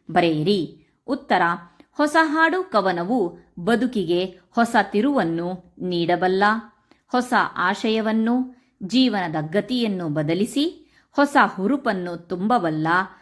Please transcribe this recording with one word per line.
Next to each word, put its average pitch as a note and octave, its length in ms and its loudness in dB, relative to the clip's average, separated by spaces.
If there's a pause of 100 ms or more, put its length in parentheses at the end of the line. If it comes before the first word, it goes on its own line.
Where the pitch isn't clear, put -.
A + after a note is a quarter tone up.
(100)
ಬರೆಯಿರಿ. E3+ 760 0 (200)
ಉತ್ತರ, A3+ 360 -2 (500)
ಹೊಸ D4+ 280 -2
ಹಾಡು D#4+ 500 0
ಕವನವು F#3 680 0 (220)
ಬದುಕಿಗೆ F#3+ 640 0 (260)
ಹೊಸ A#3 320 0
ತಿರುವನ್ನು F#3+ 960 -2
ನೀಡಬಲ್ಲ, F3+ 680 0 (600)
ಹೊಸ B3 260 -2 (240)
ಆಶಯವನ್ನು, A3 1000 0 (280)
ಜೀವನದ F#3+ 540 0 (160)
ಗತಿಯನ್ನು G3+ 560 -2
ಬದಲಿಸಿ F3+ 880 -2 (160)
ಹೊಸ C#4 340 0
ಹುರುಪನ್ನು F#3+ 720 -2
ತುಂಬಬಲ್ಲ E3+ 720 -2 (340)